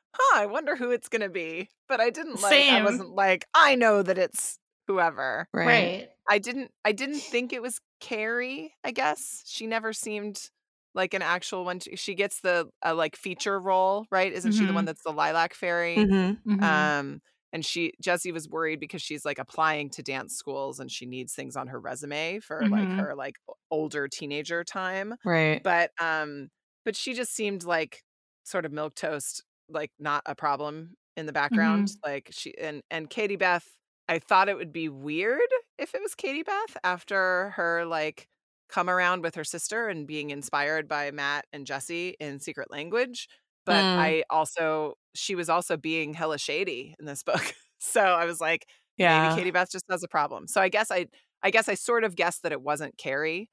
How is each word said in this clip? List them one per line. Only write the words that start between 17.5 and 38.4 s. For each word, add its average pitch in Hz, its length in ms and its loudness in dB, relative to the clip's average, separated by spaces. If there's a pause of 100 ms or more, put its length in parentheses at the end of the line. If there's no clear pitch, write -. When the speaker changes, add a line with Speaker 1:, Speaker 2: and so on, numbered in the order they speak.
Speaker 1:
and 160 120 -4
she, 170 280 -2 (100)
Jessie 175 300 0
was 160 160 -8
worried 156 320 -2
because 156 200 -10
she's, 147 240 -8
like, 143 140 -4
applying 151 520 0
to - 120 -12
dance 135 320 -8
schools 139 460 -6
and 127 100 -12
she - 160 -10
needs 127 280 -10
things 135 220 -10
on 131 120 -8
her 127 120 -10
resume 151 600 -6
for, - 280 -8
like, 202 200 4
Speaker 2:
Mm-hmm. 185 100 -2
Speaker 1:
her, 196 160 -2
like, 135 220 -8 (120)
o-, - 60 -16 (160)
older 151 380 -2
teenager 165 560 -6
time. 190 500 -4 (100)
Speaker 3:
Right. 160 380 4
Speaker 1:
But, 170 380 2
um, 151 480 -2 (360)
but 214 120 -2
she 254 180 -6
just 240 200 -4
seemed 202 300 -4
like 165 380 -2 (420)
sort 170 220 -4
of 143 60 -10
milquetoast, 151 720 -6 (280)
like, 151 280 -6
not 147 280 -2
a 147 80 -6
problem 151 600 -4 (220)
in 160 100 -8
the 151 60 -6
background. 196 560 2
Speaker 2:
Mm-hmm. 156 220 -8
Speaker 1:
Like, 139 220 -8
she, - 260 -12
and, 151 320 -8
and 160 180 -6
Katie 202 280 -2
Beth, 180 300 2 (440)
I 165 80 2
thought 190 300 4
it 196 80 0
would 165 160 -8
be 160 160 -4
weird 156 520 -2 (380)
if - 160 -6
it 381 80 -6
was - 120 -6
Katie 302 280 -4
Beth 415 400 -6
after 185 680 0
her, 170 340 0
like, 156 420 -4 (440)